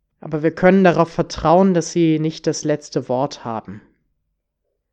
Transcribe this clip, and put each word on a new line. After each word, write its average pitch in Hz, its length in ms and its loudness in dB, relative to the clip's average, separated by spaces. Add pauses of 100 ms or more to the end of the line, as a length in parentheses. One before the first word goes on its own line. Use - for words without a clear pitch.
(200)
Aber 151 220 -8
wir 160 100 0
können 185 300 4
darauf 165 280 2
vertrauen, 175 640 0
dass 165 180 -2
sie 160 260 2
nicht 156 300 -4
das 151 160 -6
letzte 147 440 -4
Wort 131 360 -4
haben. 110 360 -10 (1120)